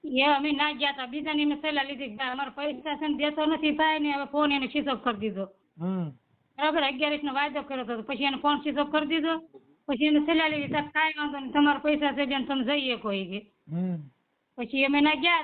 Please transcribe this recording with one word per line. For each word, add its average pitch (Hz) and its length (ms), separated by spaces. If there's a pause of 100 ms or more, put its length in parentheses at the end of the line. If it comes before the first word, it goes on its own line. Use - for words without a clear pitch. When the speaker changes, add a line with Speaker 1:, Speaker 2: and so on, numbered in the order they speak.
Speaker 1:
એ 262 180
અમે 294 280
ના 294 200
ગયા 285 200
તા, 269 140
બીજાની 294 380
અમે 294 120
સલાહ 294 280
લીધી 269 240
કે 208 80
"ભાઈ, 254 140
અમારા 262 200
પૈસા 294 460
છે 302 120
ને 294 100
દેતો 302 280
નથી 311 260
ભાઈ," 311 280
ને 294 120
હવે 277 140
ફોન 285 260
એને 269 160
સ્વિચ 285 200
ઓફ 254 160
કરી 240 100
દીધો. 196 320 (340)
Speaker 2:
હમ. 180 300 (480)
Speaker 1:
બરાબર, 302 260
અગિયારસ 294 400
નો 277 100
વાયદો 294 280
કર્યો 269 240
હતો, 233 100
તો 220 80
પછી 269 200
એને 269 140
ફોન 294 240
સ્વિચ 294 160
ઓફ 294 140
કરી 311 140
દીધો. 320 320 (500)
પછી 277 180
એને 302 140
સલાહ 320 280
લીધી, 294 240
"સાહેબ, 294 180
કાંઈ 311 280
વાંધો 294 220
નહીં, 262 120
તમારા 294 280
પૈસા 294 320
છે 277 140
બેન, 262 200
તમે 269 180
જઈએ," 262 320
કોઈ 202 300
કે. 196 260 (200)
Speaker 2:
હમ. 175 260 (600)
Speaker 1:
પછી 269 280
અમે 285 160
ના 302 140
ગયા, 320 280